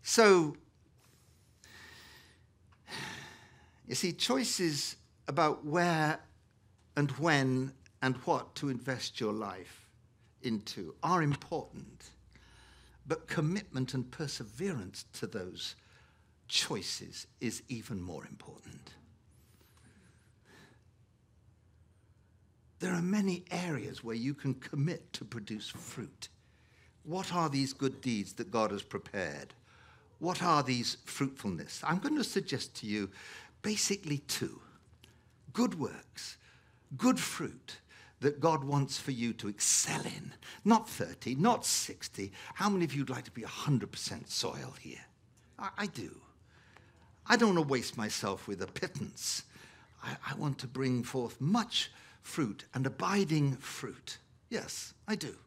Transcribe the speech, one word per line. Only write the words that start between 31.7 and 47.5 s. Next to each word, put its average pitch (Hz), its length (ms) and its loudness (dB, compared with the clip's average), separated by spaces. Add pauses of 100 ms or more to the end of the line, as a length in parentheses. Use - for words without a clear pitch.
I'm 165 140 2
going 285 160 0
to 269 80 0
suggest - 520 -4
to 113 120 -10
you 104 220 0 (520)
basically 196 580 0
two. - 420 -6 (880)
Good 214 260 2
works, - 600 -8 (580)
good 208 240 4
fruit - 600 -6 (420)
that 143 180 2
God 156 240 6
wants 139 340 2
for - 140 -6
you 117 220 0
to 104 140 -6
excel - 540 2
in. - 320 -8 (300)
Not 220 260 6
thirty, - 460 -6
not 208 300 2
sixty. - 680 -2 (220)
How 202 160 2
many 185 160 4
of 131 80 -4
you 139 80 -2
would 127 80 -4
like 131 160 -6
to - 60 -16
be 113 120 -10
a - 40 -10
hundred 123 440 0
percent - 380 -8
soil - 500 -4
here? - 260 -14 (520)
I, 196 120 -6 (100)
I 208 80 0
do. - 340 -10 (1080)
I 226 80 8
don't 220 200 8